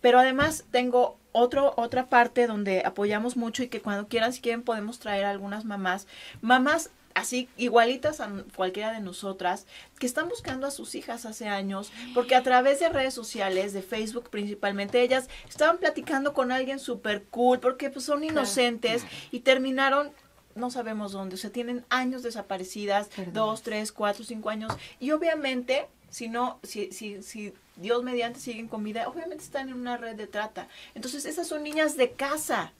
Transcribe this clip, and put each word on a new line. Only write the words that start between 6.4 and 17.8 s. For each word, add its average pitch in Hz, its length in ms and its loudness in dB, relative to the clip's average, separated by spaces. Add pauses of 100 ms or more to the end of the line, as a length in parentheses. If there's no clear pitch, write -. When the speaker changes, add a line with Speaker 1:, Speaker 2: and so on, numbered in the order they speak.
Speaker 1:
mamás 254 500 4 (240)
así 247 340 -2 (100)
igualitas 247 640 4
a 247 60 -4
n-, 196 180 -10 (120)
cualquiera 190 360 -2
de 226 80 -8
nosotras, 190 680 -4 (320)
que 254 80 -2
están 311 220 -2
buscando 269 380 -6
a 285 40 -2
sus - 240 -10
hijas 240 320 -10
hace 214 220 -10
años, 196 440 -4 (220)
porque 247 200 4
a 254 80 8
través 254 380 6
de 339 80 4
redes 262 260 0
sociales, 196 600 -2
de 196 80 -4
Facebook 220 480 -6
principalmente, 202 720 0
ellas 254 260 2 (200)
estaban 320 300 4
platicando 294 540 0
con 254 200 0
alguien 262 260 -2
súper 214 460 -4
cool, 247 360 4
porque, 262 300 0